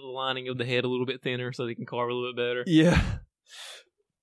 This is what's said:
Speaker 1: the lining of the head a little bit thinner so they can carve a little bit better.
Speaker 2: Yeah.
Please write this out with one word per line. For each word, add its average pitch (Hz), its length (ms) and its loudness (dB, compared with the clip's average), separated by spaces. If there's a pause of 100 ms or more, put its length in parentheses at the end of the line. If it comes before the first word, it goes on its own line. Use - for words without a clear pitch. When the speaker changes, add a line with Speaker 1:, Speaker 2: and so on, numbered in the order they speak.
Speaker 1:
the 135 60 -14
lining 131 400 -4
of 127 100 -4
the 120 80 -2
head 123 180 2
a 127 40 -2
little 127 180 0
bit 127 160 -4
thinner 123 320 -4
so 123 140 -4
they 117 80 -6
can - 100 -10
carve 120 240 -4
a 123 40 -2
little 123 200 -4
bit 117 80 -8
better. 123 240 -2
Speaker 2:
Yeah. 160 340 6 (1200)